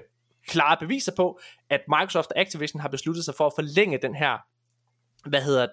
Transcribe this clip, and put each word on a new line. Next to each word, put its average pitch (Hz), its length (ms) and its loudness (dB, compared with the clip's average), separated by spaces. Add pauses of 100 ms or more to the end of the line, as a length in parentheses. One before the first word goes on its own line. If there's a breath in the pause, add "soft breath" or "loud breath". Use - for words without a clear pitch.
(480)
klare 160 320 4
beviser 196 360 -4
på, 180 240 0 (300 loud breath)
at 139 180 2
Microsoft 160 440 0
og - 80 0
Activision 151 400 -4
har 147 80 -6
besluttet 160 360 -6
sig 139 100 -8
for 151 120 2
at 147 80 0
forlænge 156 480 2
den 131 120 -4
her, 135 240 0 (920)
hvad 139 140 2
hedder 131 300 4